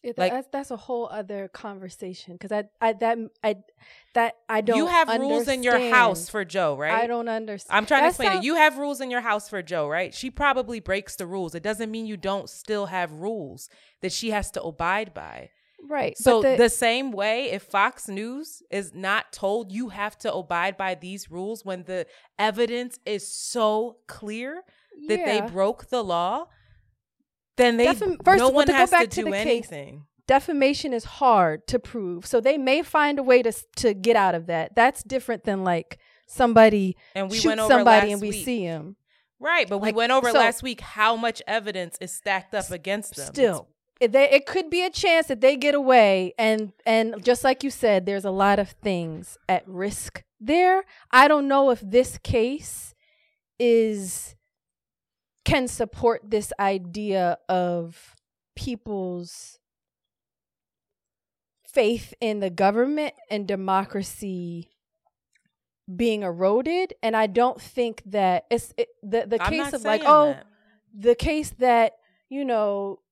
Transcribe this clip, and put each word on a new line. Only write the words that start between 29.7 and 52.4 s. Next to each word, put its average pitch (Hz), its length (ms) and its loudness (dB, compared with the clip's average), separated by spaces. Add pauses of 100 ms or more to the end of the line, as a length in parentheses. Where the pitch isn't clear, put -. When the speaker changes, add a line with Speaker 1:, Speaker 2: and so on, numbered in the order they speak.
Speaker 2:
anything. 143 340 -14 (220)
Speaker 1:
defamation 277 680 2
is 226 120 -6
hard 185 640 2
to 247 120 -2
prove, 180 460 -10
so 233 160 0
they 277 160 2
may 269 240 2
find 294 380 0
a 269 40 -4
way 247 200 6
to 226 60 2
s-, - 160 -10 (120)
to 220 160 2
get 208 220 2
out 190 200 4
of 165 120 -6
that. 165 280 -4
That's 254 280 2
different 247 400 -6
than, 196 200 -4
like, 175 360 -2 (260)
somebody 220 720 4 (180)
Speaker 2:
And 190 140 -6
we 220 80 -4
Speaker 1:
shoot 320 120 2
Speaker 2:
went 220 120 -2
over 220 80 0
Speaker 1:
somebody 233 380 8
Speaker 2:
last 208 60 -2
Speaker 1:
and 202 80 -6
we 208 80 -4
Speaker 2:
week. 196 160 -8
Speaker 1:
see 233 200 -4
'em. 165 300 -10 (440)
Speaker 2:
Right, 285 300 -2
but 196 80 -2
we 208 120 -2
Speaker 1:
Like, 214 60 -4
Speaker 2:
went 233 160 0
over 254 200 2
Speaker 1:
so 262 80 4
Speaker 2:
last 240 240 2
week 254 180 -8
how 220 340 0
much 226 320 -4
evidence 196 540 -6
is 180 100 -12
stacked 190 440 -6
up 190 100 -4
Speaker 1:
s-, - 60 -12
Speaker 2:
against 190 440 -8
them. 139 120 -12
Speaker 1:
still, 196 400 0 (320)
it, 233 120 2
they, 269 180 4
it 277 160 4
could 359 240 -4
be 349 140 0
a 370 80 -2
chance 330 340 2
that 233 160 -4
they 269 140 6
get 285 180 0
away, 220 640 4
and, 220 360 0 (120)
and 220 380 0
just 240 200 2
like 262 200 2
you 277 80 -4
said, 202 340 2
there's 196 200 -4
a 202 40 -2
lot 196 300 2
of 196 100 -4
things 170 640 -6 (140)
at 185 180 0
risk 190 560 -10 (160)
there. 359 440 2 (260)
I 262 180 8
don't 294 200 4
know 277 240 4
if 233 100 -2
this 226 380 0
case - 720 -4 (640)